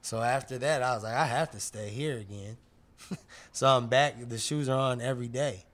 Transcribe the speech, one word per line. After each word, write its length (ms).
So 180
after 380
that, 240
I 120
was 100
like, 100
"I 120
have 260
to 80
stay 300
here 280
again." 380
<laughs> 60
So 160
I'm 180
back. 420
The 100
shoes 300
are 100
on 220
every 280
day 460